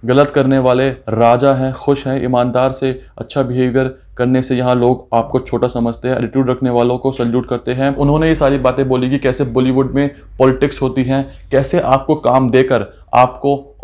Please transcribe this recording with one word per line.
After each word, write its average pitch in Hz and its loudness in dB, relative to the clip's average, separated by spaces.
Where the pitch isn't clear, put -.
गलत 139 4
करने 135 2
वाले 127 2
राजा 120 2
हैं, 131 -2
खुश 139 -2
हैं। 135 -4
ईमानदार 127 0
से 131 -6
अच्छा 139 -4
बिहेवियर 127 -2
करने 127 0
से 127 -2
यहाँ 127 2
लोग 123 0
आपको 117 0
छोटा 120 -2
समझते 117 -4
हैं, 127 -2
एटीट्यूड 127 -2
रखने 127 -2
वालों 123 2
को 131 -2
सैल्यूट 120 -2
करते 123 -4
हैं। 135 -2
उन्होंने 147 0
ये 160 2
सारी 139 0
बातें 131 0
बोली 127 0
कि 139 0
कैसे 135 -2
बॉलीवुड 127 0
में 139 -2
पॉलिटिक्स 131 2
होती 131 -2
हैं, 135 -4
कैसे 139 0
आपको 135 0
काम 131 2
देकर 127 0
आपको 139 0